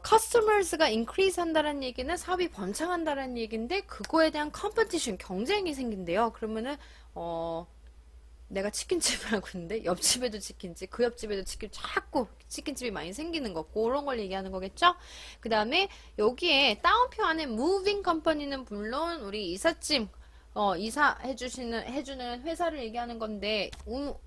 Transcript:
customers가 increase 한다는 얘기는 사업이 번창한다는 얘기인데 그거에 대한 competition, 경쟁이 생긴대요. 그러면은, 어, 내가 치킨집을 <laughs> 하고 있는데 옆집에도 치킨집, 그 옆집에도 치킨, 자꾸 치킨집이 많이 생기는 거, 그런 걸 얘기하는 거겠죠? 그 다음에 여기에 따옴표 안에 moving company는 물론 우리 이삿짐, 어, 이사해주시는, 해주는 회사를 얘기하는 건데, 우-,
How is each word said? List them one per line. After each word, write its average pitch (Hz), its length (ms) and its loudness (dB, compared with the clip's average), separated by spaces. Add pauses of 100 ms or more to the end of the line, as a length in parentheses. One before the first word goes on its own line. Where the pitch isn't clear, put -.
customers가 415 840 6
increase 294 540 2
한다는 302 420 0
얘기는 262 340 -4
사업이 359 320 0
번창한다는 277 880 -2
얘기인데 233 460 -2
그거에 320 480 2
대한 302 240 -2
competition, 392 640 0
경쟁이 302 560 -2
생긴대요. 220 580 0
그러면은, 226 440 -4 (380)
어, 165 520 -4 (840)
내가 196 200 -2
치킨집을 - 600 -2
<laughs> - 20 4
하고 190 200 -2
있는데 185 300 -6
옆집에도 214 540 2
치킨집, 185 520 -12
그 240 140 0
옆집에도 208 400 -4
치킨, - 260 -8
자꾸 - 560 -4 (220)
치킨집이 262 420 -6
많이 170 220 -6
생기는 302 400 -4
거, 160 120 -6
그런 247 420 0
걸 254 140 -2
얘기하는 190 300 -6
거겠죠? 190 440 4 (460)
그 233 100 -6
다음에 240 380 4 (300)
여기에 254 600 4
따옴표 427 440 4
안에 320 180 2
moving 370 600 2
company는 302 680 0
물론 269 500 -4
우리 196 320 -6
이삿짐, 269 560 0 (460)
어, 202 220 2
이사해주시는, 240 1160 0
해주는 254 500 -6
회사를 330 420 -2
얘기하는 233 340 -6
건데, 214 520 -2 (160)
우-, 262 300 -4 (100)